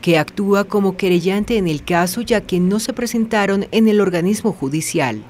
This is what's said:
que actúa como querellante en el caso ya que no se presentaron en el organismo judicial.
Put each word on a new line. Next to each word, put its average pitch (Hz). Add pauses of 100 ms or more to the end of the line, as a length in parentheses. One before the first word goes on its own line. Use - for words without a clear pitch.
que 165
actúa 202
como 196
querellante 190
en 185
el 147
caso 175
ya 220
que 180
no 190
se 233
presentaron 220
en 220
el 208
organismo 190
judicial. 135